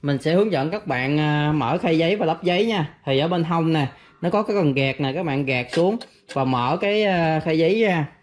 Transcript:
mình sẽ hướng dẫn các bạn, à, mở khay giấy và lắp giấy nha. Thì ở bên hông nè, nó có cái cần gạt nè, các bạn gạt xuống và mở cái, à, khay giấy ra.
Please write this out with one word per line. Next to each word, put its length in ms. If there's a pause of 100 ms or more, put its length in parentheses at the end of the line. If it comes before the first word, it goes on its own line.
mình 160
sẽ 160
hướng 180
dẫn 180
các 160
bạn, 340
à, 320
mở 260
khay 200
giấy 180
và 100
lắp 160
giấy 240
nha. 240 (140)
Thì 140
ở 100
bên 160
hông 280
nè, 140 (340)
nó 100
có 120
cái 140
cần 180
gạt 260
nè, 120
các 140
bạn 180
gạt 280
xuống 240 (360)
và 120
mở 360
cái, 220
à, 380
khay 180
giấy 220
ra. 260 (160)